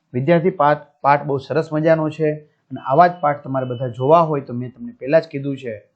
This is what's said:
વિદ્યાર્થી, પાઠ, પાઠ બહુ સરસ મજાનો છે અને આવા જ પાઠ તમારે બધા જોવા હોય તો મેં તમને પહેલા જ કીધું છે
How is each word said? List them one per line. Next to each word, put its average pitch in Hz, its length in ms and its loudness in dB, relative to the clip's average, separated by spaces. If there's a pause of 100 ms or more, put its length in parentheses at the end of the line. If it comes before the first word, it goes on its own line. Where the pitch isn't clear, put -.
(140)
વિદ્યાર્થી, 156 360 2
પાઠ, 151 280 2 (240)
પાઠ 143 220 2
બહુ 143 140 -2
સરસ 139 360 -4
મજાનો 156 360 2
છે 151 300 -2
અને - 420 -18
આવા 147 260 4
જ 175 120 0
પાઠ 147 240 -2
તમારે 135 220 -4
બધા 127 220 -6
જોવા 131 320 2
હોય 156 220 0
તો 123 120 -12
મેં 123 180 -8
તમને 120 200 -16
પહેલા 135 280 0
જ 156 80 0
કીધું 139 300 -6
છે 117 380 -12